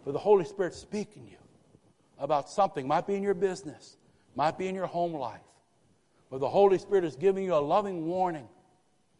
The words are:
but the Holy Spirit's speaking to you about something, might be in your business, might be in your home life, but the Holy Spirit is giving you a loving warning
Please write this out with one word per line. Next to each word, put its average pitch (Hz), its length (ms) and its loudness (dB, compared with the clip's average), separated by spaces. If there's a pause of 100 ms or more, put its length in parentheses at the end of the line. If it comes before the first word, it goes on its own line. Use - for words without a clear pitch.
but 139 80 -6
the 139 60 -2
Holy 196 260 6
Spirit's - 340 -4
speaking 185 480 -10
to - 60 -20
you - 60 -20 (800)
about 143 300 0
something, 185 380 0
might 160 200 0
be 202 100 -2
in 196 60 -2
your 196 120 2
business, 180 600 -6 (400)
might 151 200 0
be 185 120 -4
in 190 60 -4
your 185 120 -4
home 170 280 -2
life, 117 260 -8 (880)
but 131 80 -6
the 135 100 0
Holy 190 300 6
Spirit 196 260 0
is 185 120 -4
giving 190 280 2
you 180 100 0
a - 20 4
loving 170 500 0
warning 170 420 -2 (720)